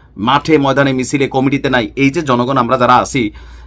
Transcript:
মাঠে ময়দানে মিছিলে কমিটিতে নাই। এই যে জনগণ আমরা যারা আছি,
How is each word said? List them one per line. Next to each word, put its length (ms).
মাঠে 400
ময়দানে 360
মিছিলে 340
কমিটিতে 420
নাই। 260
এই 140
যে 120
জনগণ 360
আমরা 200
যারা 180
আছি, 360